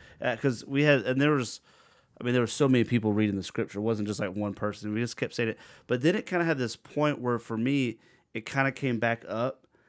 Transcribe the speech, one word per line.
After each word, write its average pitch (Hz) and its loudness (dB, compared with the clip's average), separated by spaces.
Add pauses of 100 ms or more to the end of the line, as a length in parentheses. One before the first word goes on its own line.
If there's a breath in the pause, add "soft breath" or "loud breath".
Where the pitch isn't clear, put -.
(200 loud breath)
uh, 123 -2
'cause 127 0
we 139 0
had, 143 6
and 127 0
there 147 4
was, 131 -2 (600 soft breath)
I - -8
mean, 120 0
there 123 4
were 113 2
so 143 2
many 127 6
people 110 2
reading 104 2
the 95 -2
scripture. - -6
It - -4
wasn't 107 0
just, 101 -4
like, 98 -4
one 104 -4
person. 104 -6
We 113 -2
just 117 -4
kept - -4
saying 117 -2
it. 107 -6 (300 loud breath)
But 123 0
then 165 4
it 214 -2
kinda 175 0
had 165 2
this 123 -2
point 147 -2
where, 120 -2
for 113 -6
me, 127 0 (340 soft breath)
it 113 -8
kinda 135 0
came 131 -2
back 117 0
up 113 -4 (220 soft breath)